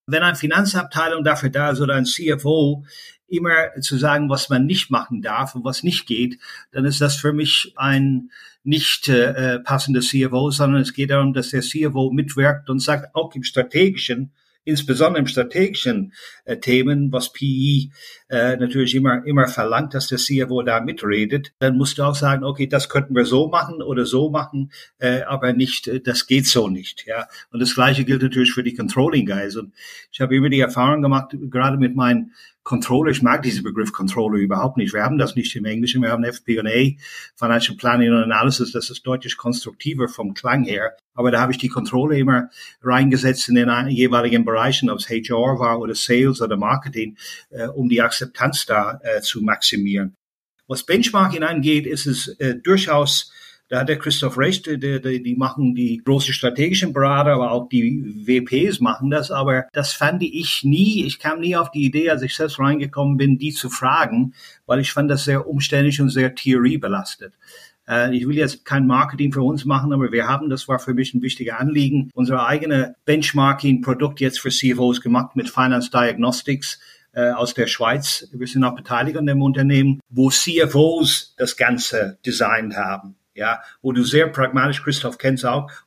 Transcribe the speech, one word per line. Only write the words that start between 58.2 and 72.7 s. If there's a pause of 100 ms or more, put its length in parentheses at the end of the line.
W
Ps
machen
das,
aber
das
fand
ich
nie,
ich
kam
nie
auf
die
Idee,
als
ich
selbst
reingekommen
bin,
die
zu
fragen, (320)
weil
ich
fand
das
sehr
umständlich
und
sehr
theoriebelastet. (540)
Äh,
ich
will
jetzt
kein
Marketing
für
uns
machen,
aber
wir
haben,
das
war
für
mich
ein
wichtiger
Anliegen,
unser
eigene (100)